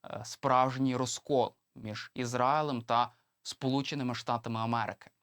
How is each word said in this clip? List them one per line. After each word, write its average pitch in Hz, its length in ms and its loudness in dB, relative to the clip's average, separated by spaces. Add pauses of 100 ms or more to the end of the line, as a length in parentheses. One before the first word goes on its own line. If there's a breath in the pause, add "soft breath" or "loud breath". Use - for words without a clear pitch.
е, - 200 -8
справжній 131 680 2
розкол 123 580 0 (220)
між 110 380 -10
Ізраїлем 127 680 0
та 117 280 2 (340 soft breath)
Сполученими 135 720 -2
Штатами 117 440 -4
Америки. 113 500 -2 (140)